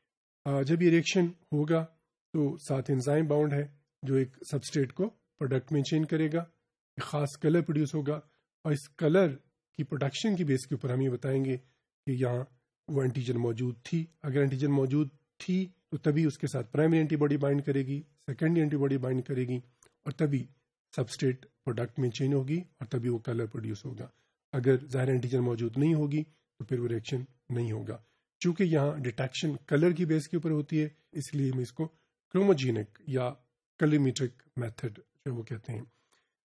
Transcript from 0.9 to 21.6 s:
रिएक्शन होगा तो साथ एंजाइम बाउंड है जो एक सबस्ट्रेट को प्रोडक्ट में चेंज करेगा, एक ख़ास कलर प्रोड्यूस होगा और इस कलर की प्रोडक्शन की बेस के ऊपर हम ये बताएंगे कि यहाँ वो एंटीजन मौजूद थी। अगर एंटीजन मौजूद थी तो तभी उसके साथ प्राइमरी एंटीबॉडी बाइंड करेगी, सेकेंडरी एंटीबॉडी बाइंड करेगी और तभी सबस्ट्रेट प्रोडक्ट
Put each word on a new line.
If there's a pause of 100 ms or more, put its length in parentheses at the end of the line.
रिएक्शन (180)
होगा (500)
तो
साथ
एंजाइम
बाउंड
है (240)
जो
एक (140)
सबस्ट्रेट
को
प्रोडक्ट
में
चेंज
करेगा, (580)
एक
ख़ास
कलर
प्रोड्यूस
होगा (420)
और
इस (100)
कलर (480)
की
प्रोडक्शन
की
बेस
के
ऊपर
हम
ये
बताएंगे (500)
कि
यहाँ (320)
वो
एंटीजन
मौजूद
थी। (140)
अगर
एंटीजन
मौजूद (300)
थी (160)
तो
तभी
उसके
साथ
प्राइमरी
एंटीबॉडी
बाइंड
करेगी, (140)
सेकेंडरी
एंटीबॉडी
बाइंड
करेगी (440)
और
तभी (480)
सबस्ट्रेट
प्रोडक्ट